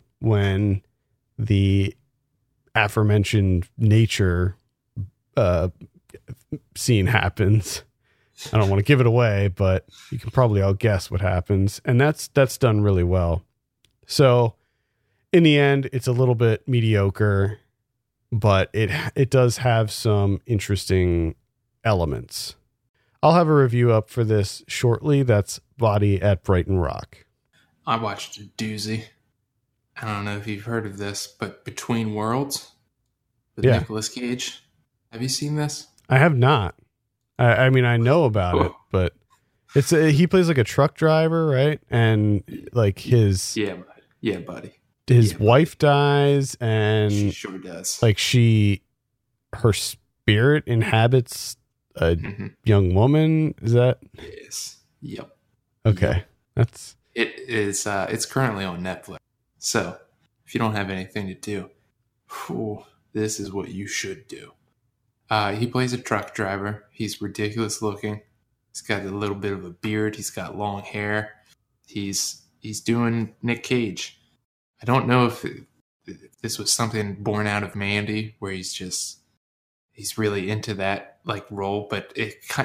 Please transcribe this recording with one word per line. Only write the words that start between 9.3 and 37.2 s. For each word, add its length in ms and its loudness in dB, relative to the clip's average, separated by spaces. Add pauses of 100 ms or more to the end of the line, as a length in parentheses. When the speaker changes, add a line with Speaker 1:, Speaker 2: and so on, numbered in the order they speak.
Speaker 1:
but 360 0 (260)
you 80 -8
can 120 -12
probably 300 2
all 120 2
guess 380 -2
what 100 -2
happens. 640 0
And 160 2
that's, 300 0
that's 280 2
done 240 2
really 220 2
well. 400 0 (640)
So 480 4 (800)
in 100 8
the 140 6
end, 340 4
it's 160 -4
a 60 0
little 220 2
bit 320 2
mediocre, 920 2 (720)
but 420 4
it, 160 0 (260)
it 140 2
does 280 2
have 340 0
some 540 0
interesting 880 0 (480)
elements. 720 -2 (680)
I'll 120 6
have 160 4
a 60 4
review 360 4
up 180 2
for 140 -2
this 440 -2
shortly. 560 0
That's 360 0 (180)
Body 440 2
at 220 2
Brighton 360 0
Rock. 460 -6 (600)
Speaker 2:
I 120 -2
watched 400 -8
a 60 -20
doozy. 600 -8 (1000)
I 40 -10
don't 180 -6
know 140 -8
if 100 -12
you've 160 -10
heard 220 -6
of 120 -12
this, 300 -10
but 380 -12
Between 480 -6
Worlds 580 -4 (840)
with 80 0
Speaker 1:
Yeah. 140 4
Speaker 2:
Nicolas 280 -6
Cage. 560 -8 (480)
Have 100 -12
you 60 -4
seen 280 -4
this? 320 -4 (200)
Speaker 1:
I 100 2
have 200 4
not. 380 2 (600)